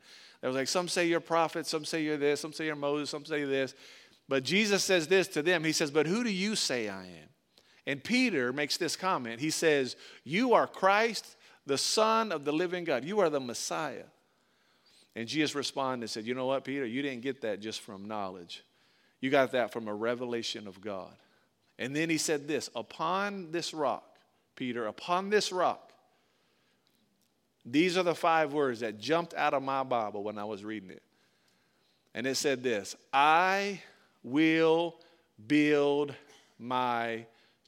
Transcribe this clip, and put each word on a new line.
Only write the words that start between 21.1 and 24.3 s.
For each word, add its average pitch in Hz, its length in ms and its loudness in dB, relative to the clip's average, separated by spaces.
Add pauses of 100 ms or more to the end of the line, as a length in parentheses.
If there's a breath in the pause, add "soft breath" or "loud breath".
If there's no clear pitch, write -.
And 127 160 -4
then 160 140 0
he 160 100 2
said 147 280 -2
this, 139 280 -2
"Upon 180 760 -4
this 160 220 -4
rock, 139 440 -2 (380)